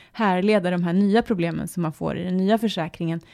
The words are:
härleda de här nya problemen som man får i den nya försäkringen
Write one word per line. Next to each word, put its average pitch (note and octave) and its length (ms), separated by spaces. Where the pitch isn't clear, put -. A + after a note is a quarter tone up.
härleda F#3+ 580
de F3 140
här E3+ 80
nya G3+ 300
problemen E3+ 460
som F3 140
man D#3 100
får D#3+ 260
i F3 60
den F#3 120
nya G3 220
försäkringen E3+ 640